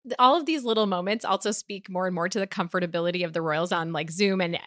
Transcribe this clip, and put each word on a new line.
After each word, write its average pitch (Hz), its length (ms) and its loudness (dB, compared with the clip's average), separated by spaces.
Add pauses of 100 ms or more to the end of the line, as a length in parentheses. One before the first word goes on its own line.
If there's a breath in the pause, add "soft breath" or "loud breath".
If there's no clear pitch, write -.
th-, 240 160 -10
all 262 160 8
of 330 100 0
these 302 200 -2
little 220 200 2
moments 190 380 -2
also 196 280 0
speak - 380 -6
more 185 180 -2
and 180 60 -2
more 175 140 0
to 196 120 -4
the 196 60 0
comfortability 175 800 -2
of 165 80 -2
the 165 100 -2
royals 165 300 0
on, 165 220 0
like, 160 180 -4
Zoom. 190 300 2
And, 170 260 0